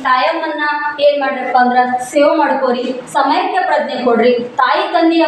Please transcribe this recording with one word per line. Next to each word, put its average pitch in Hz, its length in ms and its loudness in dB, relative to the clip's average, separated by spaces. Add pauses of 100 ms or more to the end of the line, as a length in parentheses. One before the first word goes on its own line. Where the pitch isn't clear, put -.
ಟೈಮನ್ನ 302 600 -2 (380)
ಏನ್ 285 200 2
ಮಾಡ್ರಪ್ಪ 254 360 -4
ಅಂದ್ರ 247 220 2 (320)
ಸೇವ್ 311 280 2
ಮಾಡ್ಕೋರಿ, 262 640 -2 (120)
ಸಮಯಕ್ಕೆ 339 460 0
ಪ್ರಜ್ಞೆ 302 460 -2
ಕೊಡ್ರಿ. 240 280 4
ತಾಯಿ 240 600 0
ತಂದೆಯ 330 360 4